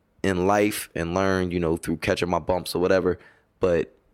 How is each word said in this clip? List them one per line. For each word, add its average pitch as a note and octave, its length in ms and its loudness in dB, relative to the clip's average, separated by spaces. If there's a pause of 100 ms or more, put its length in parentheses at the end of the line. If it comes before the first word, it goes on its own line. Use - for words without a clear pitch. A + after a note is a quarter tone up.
(220)
in F#2 240 0
life G#2 480 2
and E2+ 200 -4
learned, F#2 380 0
you F2 80 -2
know, E2 160 0
through E2+ 220 -4
catching F2+ 300 -2
my F2 100 0
bumps F2 360 -4
or E2+ 60 0
whatever. F2+ 380 2 (420)
But E2+ 340 0 (200)